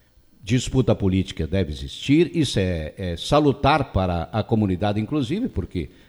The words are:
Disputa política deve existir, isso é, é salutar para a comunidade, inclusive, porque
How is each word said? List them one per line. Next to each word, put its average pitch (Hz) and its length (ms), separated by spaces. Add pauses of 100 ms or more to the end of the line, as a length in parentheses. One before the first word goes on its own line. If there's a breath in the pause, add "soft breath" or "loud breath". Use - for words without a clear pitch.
(480 soft breath)
Disputa 127 460
política 95 500
deve 80 280
existir, 131 600
isso 135 280
é, 85 360
é 87 200
salutar 143 760
para 90 420
a 107 120
comunidade, 104 560
inclusive, 147 480
porque - 420 (180 soft breath)